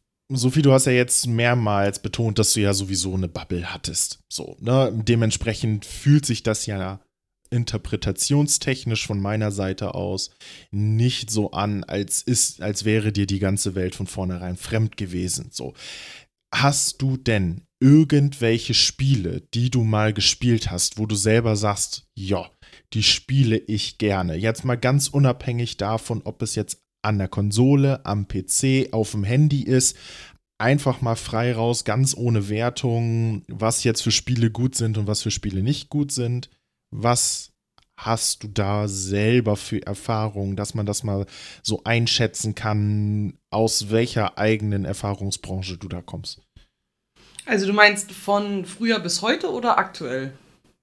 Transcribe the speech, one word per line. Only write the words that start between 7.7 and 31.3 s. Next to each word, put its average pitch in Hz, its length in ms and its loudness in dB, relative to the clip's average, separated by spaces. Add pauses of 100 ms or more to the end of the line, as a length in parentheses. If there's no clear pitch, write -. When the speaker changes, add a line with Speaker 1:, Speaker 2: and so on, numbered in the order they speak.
Speaker 1:
interpretationstechnisch 131 1120 0
von 101 140 -4
meiner 104 320 0
Seite 95 440 -4
aus 92 360 -6 (400)
nicht 107 580 0
so 107 220 0
an, 101 320 -2
als - 380 -4
ist, - 400 0
als 101 240 -4
wäre 110 260 2
dir 101 160 0
die 95 120 -2
ganze 98 360 0
Welt 92 200 -2
von 95 120 -6
vornherein 90 500 -6
fremd 110 400 -2
gewesen. 90 540 -4
So. 64 220 -10 (800)
Hast - 480 0
du 131 160 0
denn 98 440 0 (200)
irgendwelche 139 920 4
Spiele, 117 680 0 (120)
die 120 160 0
du 120 140 2
mal 107 300 2
gespielt 110 580 2
hast, - 260 -2
wo 107 80 0
du 107 100 -2
selber 110 400 4
sagst, 104 500 -4 (120)
ja, 95 320 -2 (440)
die 110 100 0
spiele 127 540 2
ich - 400 -4
gerne? 95 380 0
Jetzt 110 280 -2
mal 123 140 0
ganz 131 320 2
unabhängig 127 680 0
davon, 107 460 -4
ob - 180 -8
es 110 140 -4
jetzt - 240 -4 (240)
an 104 140 0
der 95 100 0
Konsole, 127 800 2
am 101 220 -2
P 92 180 -6
C, 135 460 2
auf 110 200 0
dem 104 140 -2
Handy 143 380 2
ist, 127 340 2 (640)
einfach 135 400 2
mal 117 160 0
frei 120 360 -2